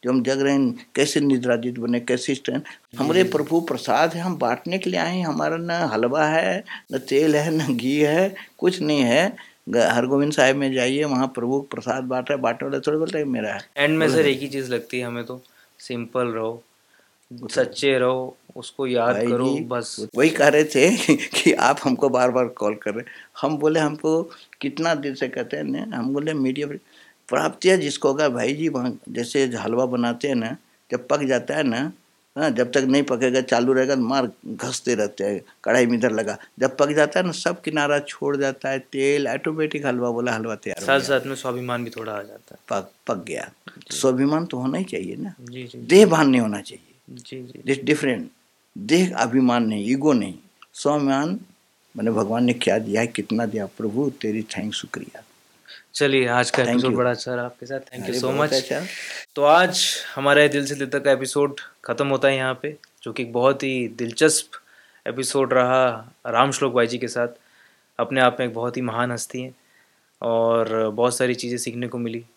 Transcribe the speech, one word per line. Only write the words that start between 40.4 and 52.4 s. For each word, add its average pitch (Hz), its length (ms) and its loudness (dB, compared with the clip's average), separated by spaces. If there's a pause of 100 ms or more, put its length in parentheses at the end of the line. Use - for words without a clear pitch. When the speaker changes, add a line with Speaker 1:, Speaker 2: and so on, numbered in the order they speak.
Speaker 1:
तैयार - 260 -8
हो - 60 -6
Speaker 2:
साथ 135 120 6
Speaker 1:
गया। 131 100 -2
Speaker 2:
साथ 131 180 0
में 135 80 -6
स्वाभिमान 123 500 -6
भी 117 60 -10
थोड़ा 110 220 -10
आ 104 100 -8
जाता 107 320 -20
है। - 40 -20 (120)
Speaker 1:
पक, 98 220 -6 (140)
पक 92 180 -6
गया। - 260 -10 (180)
Speaker 2:
जी। - 280 -14
Speaker 1:
स्वाभिमान 139 500 2
तो 135 120 -8
होना 131 200 -2
ही 190 60 -2
चाहिए 185 320 -8
ना। - 240 -10
Speaker 2:
जी, 123 220 -14
जी, 120 60 -14
जी। 123 100 -18
Speaker 1:
देह 160 280 6
भान 160 220 4
नहीं 127 120 4
होना 104 200 -2
चाहिए। - 540 -20
Speaker 2:
जी, 127 280 -16
जी, 123 160 -18
जी। 135 160 0
Speaker 1:
This 135 160 -6
different। 135 340 2 (540)
देह 170 380 2
अभिमान 120 500 2
नहीं, 107 240 -2
ईगो 139 220 2
नहीं, 98 220 0 (400)
स्वाभिमान, 147 640 0 (560)
माने 113 140 0
भगवान 110 340 0